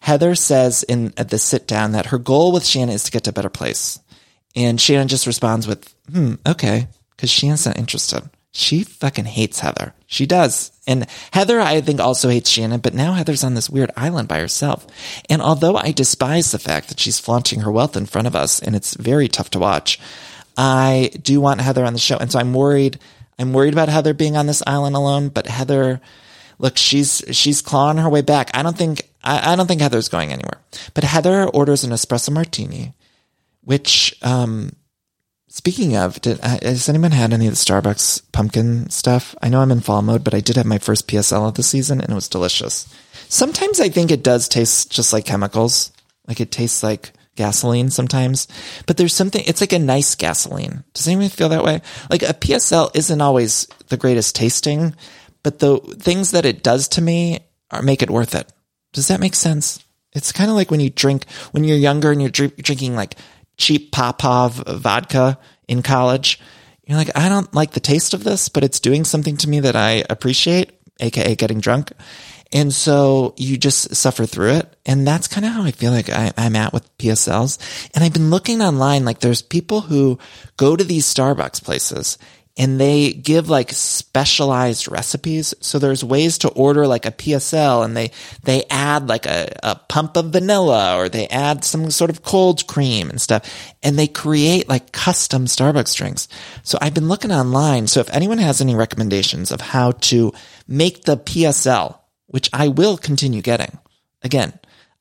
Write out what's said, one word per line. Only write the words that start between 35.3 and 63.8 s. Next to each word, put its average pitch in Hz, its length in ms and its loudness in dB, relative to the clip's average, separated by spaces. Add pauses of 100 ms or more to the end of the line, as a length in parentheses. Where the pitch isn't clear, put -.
speaking 185 500 -2
of, 92 240 -2
did, 117 200 -2
uh, 123 200 0
has 123 260 -2
anyone 165 220 4
had 120 200 4
any 113 160 2
of 107 60 2
the - 60 -2
Starbucks - 640 0 (100)
pumpkin 117 560 0
stuff? - 540 -2
I 117 80 0
know 131 100 4
I'm 131 100 4
in 120 100 4
fall 104 200 0
mode, 113 240 0
but 107 80 0
I 104 80 0
did 120 160 0
have 123 80 2
my 107 140 0
first - 280 -2
P 104 120 0
S 101 120 0
L 107 160 0
of 110 100 -4
the 120 60 -2
season, 135 380 0
and - 100 -6
it 107 40 -2
was 95 120 -6
delicious. - 640 -4 (400)
Sometimes 381 500 0
I 214 120 2
think 170 200 2
it 135 120 2
does 123 260 2
taste - 420 0
just - 220 0
like 107 140 -2
chemicals. 110 680 0 (340)
Like, 117 140 -8
it 113 100 -4
tastes - 320 -4
like 107 300 -4 (240)
gasoline 120 540 0
sometimes. 127 580 0 (380)
But 160 100 0
there's 175 180 2
something, 196 320 0
it's 160 140 0
like 190 140 0
a 175 40 2
nice 139 360 2
gasoline. - 680 -4 (100)
Does - 120 -4
anyone 190 220 2
feel 160 220 0
that 160 140 2
way? 160 180 0 (260)
Like, 165 140 0
a - 100 0
P - 220 -2
S - 180 0
L 139 220 2
isn't 151 260 0
always 131 480 2 (200)
the 127 100 -2
greatest 123 360 2
tasting, 147 600 0 (480)
but 147 160 -2
the 139 200 4 (220)
things 180 300 0
that 170 160 2
it - 160 0
does 131 260 2
to - 140 0
me 170 380 0 (300)
are, 120 120 -6
make 135 200 2
it - 80 -2
worth 113 240 0
it. - 160 -6 (440)
Does 139 140 -2
that 190 120 2
make 185 140 0
sense? - 500 -2 (300)
It's - 180 -4
kinda 208 220 0
like 196 160 0
when 156 100 2
you 139 80 2
drink, 135 380 0 (240)
when 151 140 0
you're 156 120 2
younger 147 340 4
and 147 120 2
you're 131 80 0
dr-, 143 260 -2
drinking, 131 400 -4
like, 98 200 -6 (420)
cheap 147 340 0